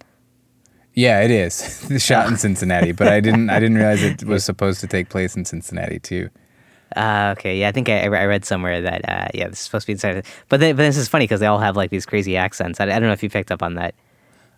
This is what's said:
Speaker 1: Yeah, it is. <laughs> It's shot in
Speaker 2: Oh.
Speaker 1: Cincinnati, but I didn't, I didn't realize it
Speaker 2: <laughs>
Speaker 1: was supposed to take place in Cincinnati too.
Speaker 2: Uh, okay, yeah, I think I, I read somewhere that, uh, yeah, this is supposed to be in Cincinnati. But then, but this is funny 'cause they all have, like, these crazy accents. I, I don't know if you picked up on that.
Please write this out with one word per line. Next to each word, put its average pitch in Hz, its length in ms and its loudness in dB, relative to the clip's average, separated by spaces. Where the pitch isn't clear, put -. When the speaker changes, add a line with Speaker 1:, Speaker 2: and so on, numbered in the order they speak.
Speaker 1:
Yeah, 120 280 6
it 117 100 4
is. - 560 -2
<laughs> - 20 -4
It's 135 140 0
shot 117 240 4
in 117 60 0
Speaker 2:
Oh. 110 40 0
Speaker 1:
Cincinnati, 92 540 0
but 92 160 2
I 104 140 6
didn't, 110 280 2
I 101 120 2
didn't 113 160 4
realize 107 260 4
it 139 200 -2
Speaker 2:
<laughs> - 20 -10
Speaker 1:
was 104 180 0
supposed 98 380 -2
to 95 60 -8
take 92 200 -4
place 92 300 -4
in 90 80 -4
Cincinnati 85 540 -8
too. 90 300 -8
Speaker 2:
Uh, 104 420 0
okay, 95 220 -4
yeah, 101 100 2
I - 20 0
think 120 160 -2
I, 104 160 2
I 101 220 2
read 101 180 0
somewhere 90 380 -4
that, 90 260 -4
uh, - 260 -4
yeah, 90 140 -6
this 95 120 -14
is - 60 -12
supposed - 180 -6
to - 40 -20
be 107 60 -4
in 98 60 -8
Cincinnati. 95 280 -4
But 139 100 6
then, 156 160 4
but 139 80 4
this 147 140 4
is 127 100 0
funny - 180 2
'cause 104 140 0
they 104 60 2
all 104 140 4
have, 101 180 0
like, 95 120 0
these 95 160 -4
crazy 98 300 -2
accents. 92 460 -4
I, 101 40 0
I 98 140 0
don't 113 40 2
know 113 100 4
if 98 100 -4
you 104 60 -4
picked 101 220 -4
up 85 120 -6
on 87 120 -4
that. 87 200 -6